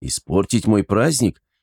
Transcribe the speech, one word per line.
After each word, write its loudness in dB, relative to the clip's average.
«Испортить -2
мой 4
праздник? 0